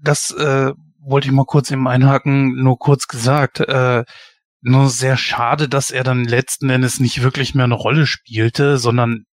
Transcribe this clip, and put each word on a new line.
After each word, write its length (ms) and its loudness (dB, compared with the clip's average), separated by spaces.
das, 300 -2
äh, 400 -2
wollte 260 0
ich 40 0
mal 140 4
kurz 240 0
eben 180 -2
einhaken, 760 2
nur 160 2
kurz 300 0
gesagt, 520 0
äh, 440 0
nur 280 4
sehr 260 -2
schade, 520 -2
dass 220 -2
er 140 -4
dann 200 -2
letzten 440 -2
Endes 320 0
nicht 220 0
wirklich 320 0
mehr 100 2
eine 100 2
Rolle 320 0
spielte, 680 -2
sondern 480 0